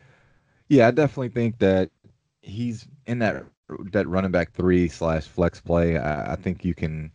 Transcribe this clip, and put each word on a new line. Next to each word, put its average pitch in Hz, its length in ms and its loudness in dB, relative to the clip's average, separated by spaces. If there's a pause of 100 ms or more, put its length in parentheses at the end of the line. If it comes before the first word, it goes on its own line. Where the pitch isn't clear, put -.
(680)
Yeah, 127 180 6
I 123 60 4
definitely 135 380 -2
think 117 280 -4
that 95 320 2 (520)
he's 113 440 -8 (200)
in 120 120 -4
that, 98 260 -2 (460)
that 95 160 0
running 92 240 0
back 87 220 0
three 90 340 4
slash 80 400 -2
flex - 340 -2
play. 85 380 0
I, 69 360 -4
I - 20 -6
think - 280 -8
you 87 100 -2
can, 78 400 -8